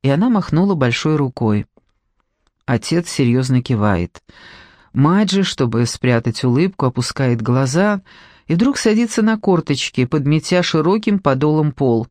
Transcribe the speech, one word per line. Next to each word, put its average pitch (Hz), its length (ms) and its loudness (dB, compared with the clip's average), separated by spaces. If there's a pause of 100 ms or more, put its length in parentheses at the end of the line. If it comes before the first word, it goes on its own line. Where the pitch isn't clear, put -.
и 135 80 0
она 175 200 2
махнула 196 440 0
большой 147 440 0
рукой. 117 500 -2 (960)
Отец 160 440 -2
серьезно 127 520 0
кивает. 104 600 -2 (680)
Мать 180 380 4
же, 190 140 0
чтобы 120 420 -2
спрятать 117 580 -2
улыбку, 135 440 0
опускает 123 560 -2
глаза 139 580 0 (460)
и 156 80 -2
вдруг 247 220 0
садится 220 440 0
на 220 160 0
корточки, 160 680 -2
подметя 151 580 0
широким 190 560 0
подолом 151 520 0
пол. 120 400 0